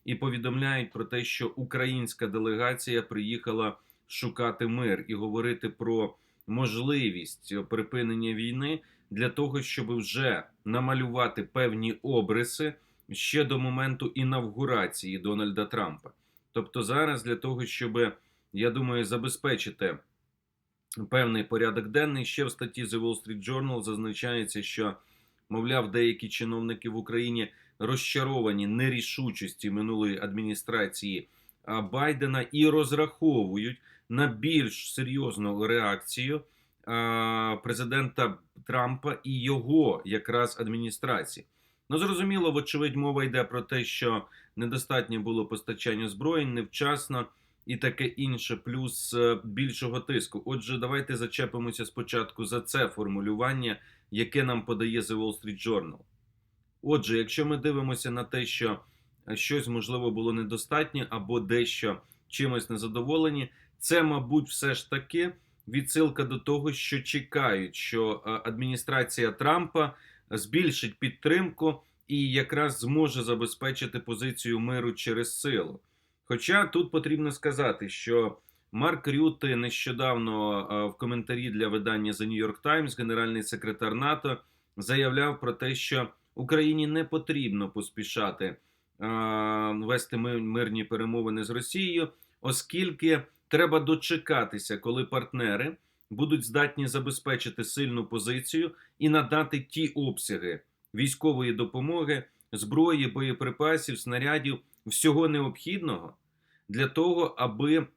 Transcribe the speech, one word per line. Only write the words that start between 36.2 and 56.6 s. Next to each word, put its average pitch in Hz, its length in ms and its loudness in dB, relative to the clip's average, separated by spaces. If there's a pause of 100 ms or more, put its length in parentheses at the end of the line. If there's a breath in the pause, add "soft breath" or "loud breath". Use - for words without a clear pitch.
а, 113 800 0
президента 120 760 0 (280)
Трампа 127 580 0
і 135 180 -2
його 131 640 4
якраз 113 540 0
адміністрації. 113 840 -4 (440)
Ну, 151 80 2
зрозуміло, 190 540 4
вочевидь, 143 440 0
мова 139 280 2
йде 127 200 2
про 123 180 -4
те, 127 220 -2
що 113 420 0 (300 loud breath)
недостатньо 120 640 -2
було 110 260 0
постачання 107 640 -4
зброї, 143 360 0
невчасно 127 800 -2 (400 soft breath)
і 123 120 -4
таке 131 280 0
інше, 123 500 -2
плюс, 123 580 -6
е, 117 300 4
більшого 120 560 -2
тиску. 110 460 -2
Отже, 123 320 -4
давайте 135 380 -2
зачепимося 117 720 -4
спочатку 117 600 -4
за 113 160 -2
це 127 260 2
формулювання, 107 880 -2 (340 loud breath)
яке 113 320 0
нам 120 220 0
подає 113 340 0
The 110 160 -2
Wall 110 260 -2
Street 104 260 -6
Journal. 85 320 0 (840)